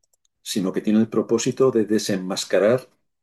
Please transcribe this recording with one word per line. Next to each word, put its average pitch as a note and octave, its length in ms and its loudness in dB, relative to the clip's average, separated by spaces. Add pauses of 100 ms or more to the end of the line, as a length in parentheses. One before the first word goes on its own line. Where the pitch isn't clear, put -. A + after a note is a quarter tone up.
(420)
sino F#2 300 -4
que F#2+ 80 -4
tiene G#2+ 200 2
el A2+ 80 0
propósito B2 640 0
de A2 160 2
desenmascarar G2+ 1040 0 (340)